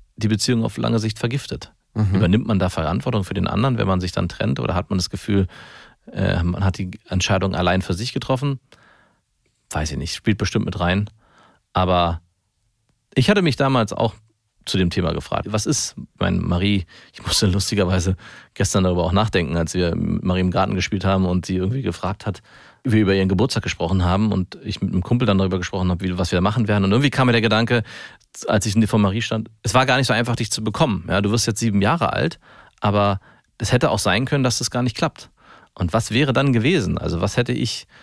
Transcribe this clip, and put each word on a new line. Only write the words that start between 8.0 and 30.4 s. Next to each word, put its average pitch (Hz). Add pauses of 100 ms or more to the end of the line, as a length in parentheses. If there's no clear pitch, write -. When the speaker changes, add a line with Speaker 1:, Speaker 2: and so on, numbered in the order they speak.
Speaker 1:
getroffen? 131 (1080)
Weiß 78
ich 69
nicht, -
spielt -
bestimmt 104
mit 92
rein. 92 (640)
Aber 87 (960)
ich -
hatte 202
mich 156
damals 131
auch 113 (500)
zu -
dem 90
Thema 85
gefragt. -
Was 107
ist, - (240)
mein 92
Marie, 87 (260)
ich -
musste -
lustigerweise 92 (380)
gestern 95
darüber 90
auch 85
nachdenken, 92
als 82
wir 87
mit 85
Marie 92
im 92
Garten 95
gespielt 92
haben 95
und 90
sie 92
irgendwie 107
gefragt 95
hat, - (400)
wir 110
über 98
ihren 95
Geburtstag 104
gesprochen 90
haben 98
und 92
ich 104
mit 98
einem 92
Kumpel 120
dann 101
darüber 95
gesprochen 92
habe, 90
wie, 90
was 90
wir 90
machen 107
werden. 104
Und 95
irgendwie 135
kam 131
mir 123
der 117
Gedanke, 110 (680)
als 110
ich 101 (140)
von 110
Marie 101
stand, 110 (140)
es 107
war 127
gar 131
nicht 135
so 120
einfach, 117
dich 107